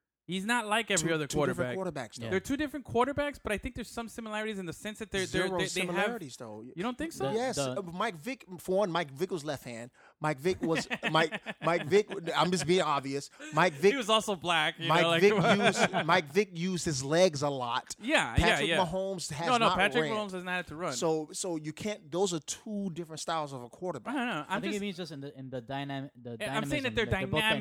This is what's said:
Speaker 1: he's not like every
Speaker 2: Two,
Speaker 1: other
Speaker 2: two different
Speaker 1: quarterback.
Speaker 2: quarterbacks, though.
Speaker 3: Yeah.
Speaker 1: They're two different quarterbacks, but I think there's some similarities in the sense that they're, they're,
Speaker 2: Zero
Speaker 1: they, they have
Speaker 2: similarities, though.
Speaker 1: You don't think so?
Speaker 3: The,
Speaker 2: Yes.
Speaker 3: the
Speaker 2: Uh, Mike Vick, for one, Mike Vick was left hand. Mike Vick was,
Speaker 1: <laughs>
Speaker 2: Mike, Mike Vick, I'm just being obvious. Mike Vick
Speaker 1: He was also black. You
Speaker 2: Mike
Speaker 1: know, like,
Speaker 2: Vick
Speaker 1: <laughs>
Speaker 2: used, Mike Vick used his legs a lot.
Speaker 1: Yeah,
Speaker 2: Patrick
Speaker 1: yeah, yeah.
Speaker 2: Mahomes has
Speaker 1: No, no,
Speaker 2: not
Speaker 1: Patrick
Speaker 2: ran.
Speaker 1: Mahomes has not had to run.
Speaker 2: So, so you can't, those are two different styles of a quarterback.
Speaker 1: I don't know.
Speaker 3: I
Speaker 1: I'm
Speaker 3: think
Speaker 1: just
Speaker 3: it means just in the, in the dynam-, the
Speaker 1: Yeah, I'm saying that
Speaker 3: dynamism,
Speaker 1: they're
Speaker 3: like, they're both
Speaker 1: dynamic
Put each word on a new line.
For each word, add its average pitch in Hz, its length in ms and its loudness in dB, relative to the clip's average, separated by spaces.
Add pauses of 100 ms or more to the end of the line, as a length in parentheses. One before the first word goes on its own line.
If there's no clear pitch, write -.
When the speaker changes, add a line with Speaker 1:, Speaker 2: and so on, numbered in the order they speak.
(280)
Speaker 1:
he's 185 180 -4
not 233 220 0
like 214 240 0
every 170 180 2
Speaker 2:
Two, 165 60 4
Speaker 1:
other 151 120 -2
Speaker 2:
two 147 180 2
different 127 300 0
Speaker 1:
quarterback. 147 360 -6
Speaker 2:
quarterbacks, - 60 -20
though. 120 80 -8
Speaker 3:
Yeah. 113 60 -6
Speaker 1:
They're 190 80 2
two 262 180 -4
different 285 280 -4
quarterbacks, 277 560 0
but 220 100 -4
I 202 60 0
think 247 180 -8
there's 240 140 -8
some 233 180 -8
similarities 214 520 -6
in 185 60 -6
the 156 80 -6
sense 208 260 -10
that 214 120 -10
they're, 190 140 0
they're, 185 220 0
Speaker 2:
Zero 190 40 -2
Speaker 1:
they, 185 60 0
they 165 60 2
have 143 80 -2
Speaker 2:
similarities, 185 680 -2
though. 110 260 -12 (120)
Speaker 1:
You 170 80 -4
don't 240 140 -4
think 320 160 -6
so? - 160 -2
Speaker 3:
The, - 40 -2
Speaker 2:
Yes. 240 220 0
Speaker 3:
the 135 240 0
Speaker 2:
Uh, - 20 -6 (120)
Mike 196 260 -2
Vick, 240 260 -8 (140)
for 185 200 0
one, 202 120 2
Mike 165 200 -2
Vick 165 200 -4
was 160 140 -6
left 147 180 -6
hand. 120 260 -10 (300)
Mike 151 200 0
Vick 180 240 0
was, 160 240 0 (100)
Speaker 1:
<laughs> 143 140 -2
Speaker 2:
Mike, 160 280 4 (240)
Mike 170 220 0
Vick, 196 240 4 (260)
I'm 156 160 4
just 180 140 0
being 180 160 4
obvious. 139 480 -2 (240)
Mike 165 200 6
Vick 165 180 6
Speaker 1:
He 277 60 0
was 214 120 -2
also 220 260 4
black. 165 440 2
You 165 100 -4
Speaker 2:
Mike 165 140 6
Speaker 1:
know, 165 60 4
like, 170 120 6
Speaker 2:
Vick 208 120 8
Speaker 1:
<laughs> 202 600 4
Speaker 2:
used, 170 140 0
Mike 165 260 4
Vick 196 200 2
used 175 320 -2
his 139 180 -2
legs 151 400 4
a 143 60 2
lot. 123 520 -2
Speaker 1:
Yeah, 202 340 2
Speaker 2:
Patrick 147 320 4
Speaker 1:
yeah, 165 100 2
yeah. 185 80 4
Speaker 2:
Mahomes 190 460 -4
has 151 160 -4
Speaker 1:
No, 254 60 4
no, 226 140 6
Speaker 2:
not 185 100 4
Speaker 1:
Patrick 208 280 4
Speaker 2:
ran. 147 80 -2
Speaker 1:
Mahomes 208 180 -2
has 180 120 -8
not 185 120 -6
had 180 120 -4
to 151 80 -12
run. 165 180 -2
Speaker 2:
So, 156 400 0
so 180 220 -4
you 156 160 -6
can't, 208 400 -8
those 180 220 2
are 160 60 -2
two 202 540 -6
different 160 260 -10
styles 156 340 -4
of 127 80 -8
a 120 80 -12
quarterback. 180 460 -8
Speaker 1:
I - 20 -2
don't 247 100 -2
know. 170 220 -4
Speaker 3:
I 190 60 -2
Speaker 1:
I'm 226 60 -2
Speaker 3:
think 311 120 -2
Speaker 1:
just 202 80 -2
Speaker 3:
it 202 40 -4
means 185 120 -6
just 165 140 -8
in 139 100 -10
the, 139 160 -12
in 131 140 -12
the 127 100 -6
dynam-, 139 480 -6 (120)
the 120 180 -10
Speaker 1:
Yeah, - 180 -4
I'm 220 80 -2
saying 294 180 -2
that 233 120 -4
Speaker 3:
dynamism, - 0 -
Speaker 1:
they're 220 100 2
Speaker 3:
like, - 60 -4
they're 190 160 -2
both 208 140 0
Speaker 1:
dynamic 220 200 4